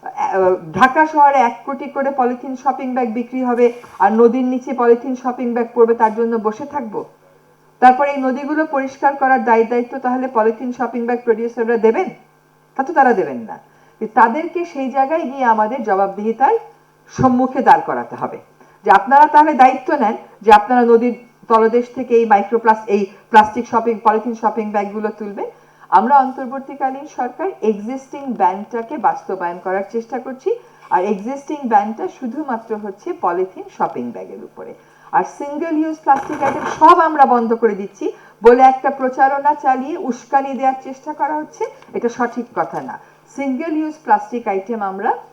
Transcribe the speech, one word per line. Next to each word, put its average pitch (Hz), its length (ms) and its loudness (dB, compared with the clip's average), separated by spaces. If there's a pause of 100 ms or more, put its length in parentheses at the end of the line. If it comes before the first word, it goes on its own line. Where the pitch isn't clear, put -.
আহ, 185 680 -2
ঢাকা 196 360 2
শহরে 285 300 4
এক - 280 0
কোটি 277 240 -10
করে 277 220 -4
পলিথিন 254 440 -4
শপিং 254 380 -4
ব্যাগ 240 200 -2
বিক্রি 247 300 -6
হবে 240 300 2 (260)
আর 196 120 4
নদীর 233 340 4
নিচে 254 280 -4
পলিথিন 240 420 2
শপিং 247 380 -6
ব্যাগ 233 200 -2
পড়বে, 233 220 4
তার 220 200 0
জন্য 233 200 -2
বসে 214 300 -4
থাকব? 233 380 -8 (760)
তারপরে 254 320 6
এই 277 100 -4
নদীগুলো 285 440 -2
পরিষ্কার 277 500 -2
করার 262 280 2
দায় 226 200 4
দায়িত্ব 240 360 -2
তাহলে 254 280 -2
পলিথিন 226 460 0
শপিং 233 320 -6
ব্যাগ 240 180 -2
প্রডিউসাররা 233 540 -2
দেবেন? 226 320 2 (680)
তা 262 80 -4
তো 349 100 -6
তারা 254 200 4
দেবেন 143 240 -2
না। 107 220 -14 (540)
তাদেরকে 311 520 0
সেই 269 260 -8
জায়গায় 277 300 0
গিয়ে 269 240 -4
আমাদের 220 380 0
জবাবদিহিতার 208 680 0 (680)
সম্মুখে 254 380 2
দাঁড় - 260 4
করাতে 123 300 -6
হবে 127 220 -8 (460)
যে 208 80 2
আপনারা 277 360 6
তাহলে 302 260 6
দায়িত্ব 262 420 4
নেন 233 220 -2 (240)
যে 208 100 4
আপনারা 247 300 6
নদীর 233 340 4 (320)
তলদেশ 226 380 4 (100)
থেকে 247 200 -2
এই 233 100 4
মাইক্রোপ্লাস-, 220 600 2
এই 202 180 0 (240)
প্লাস্টিক 220 380 2
শপিং, 226 360 -2
পলিথিন 220 320 0
শপিং 214 360 -4
ব্যাগগুলো 208 380 -4
তুলবেন। 214 360 -10 (440)
আমরা 233 280 4
অন্তর্বর্তীকালীন 269 920 -4
সরকার 254 420 -8 (120)
এক্সিস্টিং 254 720 -6
ব্যানটাকে 220 640 -4
বাস্তবায়ন 180 680 -4
করার 190 280 -4
চেষ্টা 233 280 -8
করছি, 262 360 -6 (340)
আর 175 140 0
এক্সিস্টিং 226 640 -6
ব্যানটা 220 420 0
শুধুমাত্র 247 680 -8
হচ্ছে 208 460 -12
পলিথিন 185 420 -4 (140)
শপিং 123 340 -6
ব্যাগের - 320 -16
উপরে। - 300 -18 (380)
আর 170 120 0
সিঙ্গেল 294 540 -6
ইউজ 311 240 -2
প্লাস্টিক 285 420 0
আইটেম 277 200 -4 (160)
সব 330 200 8
আমরা 311 260 4
বন্ধ 233 280 2
করে 220 220 2
দিচ্ছি 202 360 -8 (320)
বলে 254 200 8
একটা 262 260 4
প্রচারণা 277 680 0
চালিয়ে 269 420 -2
উস্কানি 269 560 -2
দেওয়ার 262 300 0
চেষ্টা 269 300 -12
করা 302 220 -4
হচ্ছে, 302 300 -8 (280)
এটা 226 160 -2
সঠিক 240 360 -6 (100)
কথা 165 260 -6
না। 127 180 -14 (360)
সিঙ্গেল 277 420 -6
ইউজ 311 160 -6 (100)
প্লাস্টিক 233 440 -2
আইটেম 208 340 -4
আমরা 196 360 -4 (160)